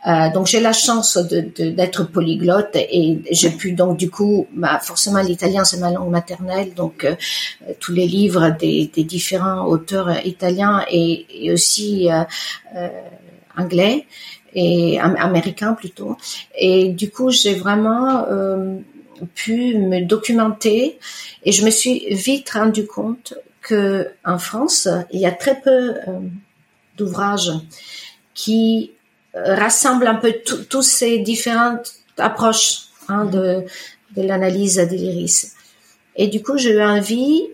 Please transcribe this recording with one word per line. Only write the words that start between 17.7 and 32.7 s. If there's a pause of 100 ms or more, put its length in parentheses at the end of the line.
euh, (580)
pu
me
documenter (440)
et
je
me
suis
vite
rendu
compte (280)
que (160)
en
France, (240)
il
y
a
très
peu, (140)
euh, (800)
d'ouvrages (840)
qui, (440)
euh,
rassemblent
un
peu (120)
tout,
tous
ces
différentes (260)
approches, (260)